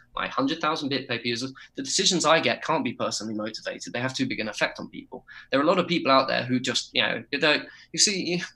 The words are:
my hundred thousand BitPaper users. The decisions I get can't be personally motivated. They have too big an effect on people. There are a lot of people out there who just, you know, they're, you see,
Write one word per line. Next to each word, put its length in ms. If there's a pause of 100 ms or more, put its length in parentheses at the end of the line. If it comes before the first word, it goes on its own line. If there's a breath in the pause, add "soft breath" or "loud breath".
(140 soft breath)
my 140
hundred 320
thousand 300
BitPaper 340
users. 260 (260 loud breath)
The 60
decisions 440
I 140
get 220
can't 220
be 80
personally 420
motivated. 580
They 80
have 140
too 120
big 120
an 100
effect 300
on 120
people. 340 (260 loud breath)
There 80
are 40
a 40
lot 120
of 100
people 240
out 160
there 160
who 160
just, 320
you 80
know, 320
they're, 340 (260 loud breath)
you 60
see, 440 (140)